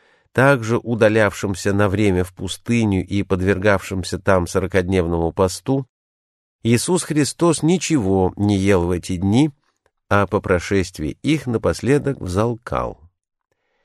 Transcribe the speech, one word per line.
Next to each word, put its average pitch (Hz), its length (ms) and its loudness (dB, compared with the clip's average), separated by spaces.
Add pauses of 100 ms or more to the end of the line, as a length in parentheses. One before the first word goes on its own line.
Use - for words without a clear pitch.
(340)
также 120 440 2
удалявшимся 104 960 0
на 101 140 2
время 98 360 2
в 90 100 -8
пустыню 101 720 -2
и 101 180 -2
подвергавшимся 95 960 -2
там 92 280 2
сорокадневному 87 840 0
посту, 131 540 -2 (800)
Иисус 120 400 2
Христос 156 600 0
ничего 101 720 0
не 101 220 2
ел 95 300 2
в 92 40 -2
эти 90 240 -4
дни, 110 360 2 (580)
а 101 180 2
по 98 140 0
прошествии 90 800 -2
их 143 260 -2
напоследок 113 720 -2
взалкал. 92 800 -4 (840)